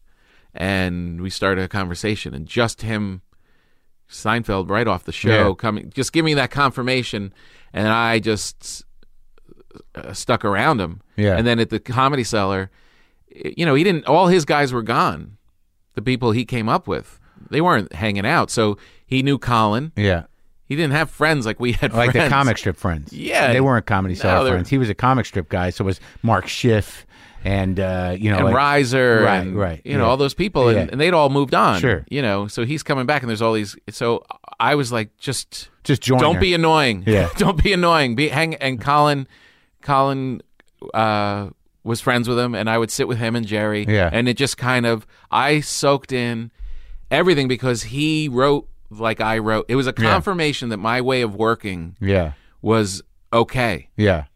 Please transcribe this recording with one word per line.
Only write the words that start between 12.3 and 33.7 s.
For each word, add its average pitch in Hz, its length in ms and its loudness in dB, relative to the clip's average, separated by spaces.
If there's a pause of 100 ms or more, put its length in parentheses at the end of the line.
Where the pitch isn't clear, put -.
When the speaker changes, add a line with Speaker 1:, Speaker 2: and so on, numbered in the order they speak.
Speaker 1:
y-, - 240 -10
you 170 80 0
know, 143 100 4
he 147 80 4
didn't, 170 220 2
all 175 220 6
his 175 180 6
guys 143 280 0
were 120 100 -2
gone. 113 540 -2 (580)
The - 60 -8
people 120 300 0
he 120 140 0
came 110 220 -4
up 165 200 -2
with, 67 320 -8 (300)
they 131 120 0
weren't 156 320 0
hanging 101 320 -4
out. 131 260 0
So 107 260 0 (280)
he 131 180 0
knew 139 140 2
Colin. 117 580 0
Speaker 2:
Yeah. 92 280 2 (480)
Speaker 1:
He 139 60 -4
didn't 151 160 0
have 156 160 0
friends 147 360 0
like 110 140 -4
we 123 140 0
had 120 180 -2
Speaker 2:
Like 120 220 2
the 127 60 2
Speaker 1:
friends. 151 120 2
Speaker 2:
comic 135 260 4
strip 98 200 -4
friends. 80 340 -4
Speaker 1:
Yeah. 151 400 0
Speaker 2:
They 123 80 4
weren't 131 260 2
Comedy 95 280 0
Speaker 1:
No, - 80 -8
Speaker 2:
Cellar 92 240 2
Speaker 1:
they're 131 80 2
Speaker 2:
friends. 90 160 -2
He 139 80 2
was 123 120 2
a 98 40 -2
comic 127 320 2
strip - 240 -6
guy, 90 200 -2
so - 140 -4
was 95 160 -2 (240)
Mark 110 240 2
Schiff - 580 0 (380)
and, 95 340 0
uh, 92 400 -2
you 107 140 0
know, 98 60 2
Speaker 1:
And 92 80 2
Speaker 2:
like 98 100 4
Speaker 1:
Reiser 131 720 4
Speaker 2:
Right, 104 140 4
Speaker 1:
and, 92 180 -4
Speaker 2:
right, 87 260 -2
Speaker 1:
you 143 140 -4
know, 123 80 2
Speaker 2:
yeah. 113 40 2
Speaker 1:
all 127 60 2
those 139 180 0
people, 165 360 2
and, 110 80 4
Speaker 2:
Yeah. 90 120 0
Speaker 1:
and 131 120 -4
they'd 180 120 2
all 147 160 4
moved 139 240 0
on, 151 280 2
Speaker 2:
Sure. 85 280 0
Speaker 1:
you 143 120 -4
know, 101 260 0
so 117 160 -6
he's 147 200 -4
coming 131 220 -2
back, 143 160 0
and 120 80 -4
there's 110 120 -4
all 113 100 2
these, 107 240 -4 (140)